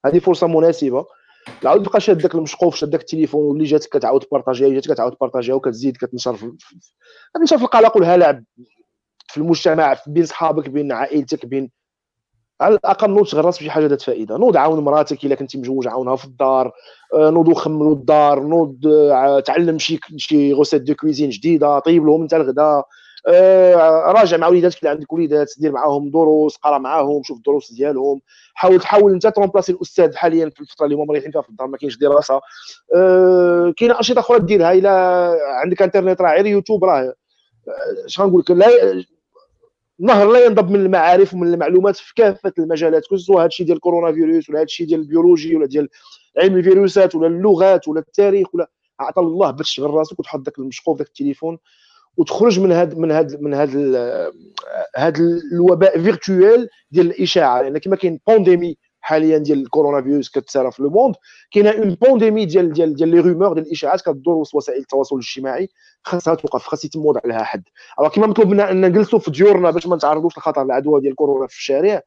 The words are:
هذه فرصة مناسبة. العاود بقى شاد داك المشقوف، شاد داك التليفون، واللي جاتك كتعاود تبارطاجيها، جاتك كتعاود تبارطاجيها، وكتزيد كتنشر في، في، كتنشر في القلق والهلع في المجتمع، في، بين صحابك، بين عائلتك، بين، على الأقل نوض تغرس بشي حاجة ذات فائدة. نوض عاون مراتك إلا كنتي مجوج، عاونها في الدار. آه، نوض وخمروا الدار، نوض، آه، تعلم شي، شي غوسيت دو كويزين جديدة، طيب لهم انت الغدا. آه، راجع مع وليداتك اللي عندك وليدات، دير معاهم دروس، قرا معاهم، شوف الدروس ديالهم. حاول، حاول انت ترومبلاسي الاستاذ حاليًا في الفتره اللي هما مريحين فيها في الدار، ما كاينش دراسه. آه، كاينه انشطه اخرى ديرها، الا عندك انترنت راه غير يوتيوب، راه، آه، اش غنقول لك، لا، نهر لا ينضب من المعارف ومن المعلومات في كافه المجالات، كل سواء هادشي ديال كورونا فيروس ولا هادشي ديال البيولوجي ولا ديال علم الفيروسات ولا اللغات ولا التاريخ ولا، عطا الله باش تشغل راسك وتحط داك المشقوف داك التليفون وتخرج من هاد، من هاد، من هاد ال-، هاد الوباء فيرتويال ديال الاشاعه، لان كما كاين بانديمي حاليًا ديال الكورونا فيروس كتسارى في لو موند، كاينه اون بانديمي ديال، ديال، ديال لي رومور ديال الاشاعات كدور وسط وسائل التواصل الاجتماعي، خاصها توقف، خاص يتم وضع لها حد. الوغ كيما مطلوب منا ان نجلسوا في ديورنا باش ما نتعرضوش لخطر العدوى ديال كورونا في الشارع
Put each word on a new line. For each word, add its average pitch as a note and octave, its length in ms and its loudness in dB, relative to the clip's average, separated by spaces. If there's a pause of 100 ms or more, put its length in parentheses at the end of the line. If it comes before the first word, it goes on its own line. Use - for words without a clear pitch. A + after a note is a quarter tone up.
هذه D#3 120 2
فرصة F3 280 0
مناسبة. D#3+ 600 0 (560)
العاود F3+ 200 2
بقى G3+ 180 -2
شاد F3+ 180 0
داك D#3 160 -2
المشقوف، E3 420 -4
شاد D3 140 -6
داك D#3 100 -4
التليفون، D#3 440 -4
واللي D3 200 -2
جاتك D3 240 -2
كتعاود C3+ 320 -2
تبارطاجيها، C3 480 -2
جاتك C3+ 240 -4
كتعاود A#2+ 200 -4
تبارطاجيها، B2+ 420 -6
وكتزيد B2+ 420 -6
كتنشر B2 400 -8
في، A2+ 220 -16
في، - 180 -20 (580)
كتنشر D#4+ 240 0
في A#3 60 -2
القلق A3+ 320 4
والهلع E3+ 440 2 (880)
في - 100 -12
المجتمع، D#3 560 0
في، - 160 -14
بين D#3+ 140 0
صحابك، D3+ 460 -6
بين C#3+ 220 -6
عائلتك، C3+ 540 -6
بين، C3 240 -8 (920)
على G#3 140 2
الأقل G3+ 360 -2
نوض G3 160 2
تغرس E3 320 -2
بشي D3+ 120 -12
حاجة D3+ 160 0
ذات C#3+ 160 -2
فائدة. A2 340 -6
نوض G#3 200 2
عاون D3+ 280 0
مراتك D3 400 -2
إلا C#3 100 0
كنتي C3+ 240 -10
مجوج، B2+ 300 -6
عاونها B2+ 280 -6
في B2+ 80 -12
الدار. C3 480 -2 (420)
آه، D#3 160 4
نوض E3 180 2
وخمروا D3+ 460 0
الدار، D3 460 2
نوض، D3 460 -2
آه، C#3+ 540 4
تعلم D#3+ 380 -2
شي، D#3 220 -6 (160)
شي C#3+ 360 0
غوسيت C#3 300 0
دو C#3 120 -4
كويزين D3 360 -4
جديدة، D3 480 0
طيب E3 260 0
لهم D#3+ 180 2
انت D#3+ 120 -4
الغدا. D3 480 0 (460)
آه، F3 840 6
راجع F#3+ 240 4
مع E3 120 0
وليداتك F3 300 2
اللي D#3 120 -2
عندك D3+ 220 -8
وليدات، D3 460 -2
دير D3 140 -2
معاهم C#3+ 380 -2
دروس، D#3 460 2
قرا D3 220 0
معاهم، C#3+ 440 -2
شوف C3 140 -14
الدروس C#3 360 -4
ديالهم. C#3 480 -4 (340)
حاول، F#3 320 2
حاول G#3 260 4
انت F#3 140 0
ترومبلاسي G3+ 460 0
الاستاذ F3 440 0
حاليًا E3 320 0
في - 120 -16
الفتره D3 240 -8
اللي C#3+ 120 -2
هما D3+ 80 -4
مريحين D3+ 260 -6
فيها D3+ 120 -4
في - 60 -12
الدار، C3 180 -10
ما C3+ 100 -10
كاينش C3 200 -10
دراسه. C#3 440 2 (540)
آه، F3+ 840 4
كاينه A#3 220 0
انشطه A#3+ 200 -2
اخرى A#3+ 200 2
ديرها، F3 340 2
الا F3+ 640 2 (260)
عندك F3+ 200 -2
انترنت F#3 380 0
راه E3+ 140 2
غير G3 120 2
يوتيوب، G3+ 380 -2
راه، D3+ 180 2
آه، B2+ 120 -6 (920)
اش - 140 -10
غنقول F#3 200 4
لك، - 100 -4
لا، F#3+ 540 4 (920)
نهر G#3 340 4
لا B3 120 6
ينضب G3+ 260 2
من G3+ 100 2
المعارف F#3 540 2
ومن F3 200 -2
المعلومات F3+ 420 2
في - 180 -20
كافه G3 440 0
المجالات، D#3+ 520 0
كل G3 100 -2
سواء F3 240 2
هادشي E3+ 200 -2
ديال E3 160 -2
كورونا E3+ 320 -2
فيروس D#3+ 380 -2
ولا D3+ 100 -4
هادشي D#3+ 240 -6
ديال D#3+ 160 -2
البيولوجي E3 560 2
ولا D3+ 100 0
ديال C#3 220 -4 (500)
علم F#3+ 180 2
الفيروسات F#3 580 2
ولا D#3+ 120 0
اللغات F3+ 640 2
ولا D#3 120 -4
التاريخ G3 540 0
ولا، E3+ 160 -4 (300)
عطا D#3 220 -4
الله E3+ 280 0
باش D3 200 -8
تشغل C#3+ 200 -6
راسك D#3 300 -4
وتحط - 200 -10
داك C3+ 180 -12
المشقوف C3+ 400 -8
داك D3+ 80 -8
التليفون D#3+ 520 -8 (580)
وتخرج F#3+ 440 0
من F#3+ 120 2
هاد، E3 260 0
من D#3+ 120 -2
هاد، D3 320 -4
من D3 120 -6
هاد C#3+ 200 -2
ال-، B2+ 580 -4 (640)
هاد D3+ 220 -2 (340)
الوباء F3 500 2
فيرتويال G3 640 2 (220)
ديال E3+ 160 2
الاشاعه، D#3+ 560 0
لان C#3 160 -4
كما F#3+ 180 -4
كاين E3 300 -4
بانديمي F3+ 500 2 (240)
حاليًا D#3 380 0
ديال D3 200 -2
الكورونا C#3+ 440 -2
فيروس C#3 280 -4
كتسارى C3 420 -4
في C3 100 -10
لو C#3+ 80 -2
موند، A3 240 2 (360)
كاينه G#3 200 2
اون G#3+ 320 -2
بانديمي A3 420 2
ديال، F3 280 0
ديال، D#3 220 -2
ديال D#3+ 140 0
لي E3+ 120 4
رومور F3 320 2
ديال D#3+ 140 -6
الاشاعات D#3 340 -4
كدور D#3 340 -4
وسط D#3 200 -4
وسائل C3+ 260 -4
التواصل C3+ 360 -4
الاجتماعي، C3+ 520 -8 (340)
خاصها E3+ 320 -4
توقف، C3+ 280 -6
خاص - 220 -10
يتم D3+ 220 -6
وضع C3+ 180 0
لها A2+ 180 -6
حد. G2+ 200 -10 (360)
الوغ D3+ 120 0
كيما G#3 160 0
مطلوب G#3 220 2
منا G3+ 220 0
ان F#3+ 100 0
نجلسوا F#3+ 380 2
في - 120 -4
ديورنا F3+ 400 2
باش E3 160 -4
ما F3 100 -2
نتعرضوش D3+ 420 -2
لخطر D3 240 -4
العدوى C#3 380 0
ديال C3+ 140 -4
كورونا C#3 320 -2
في - 80 -20
الشارع D#3+ 520 -2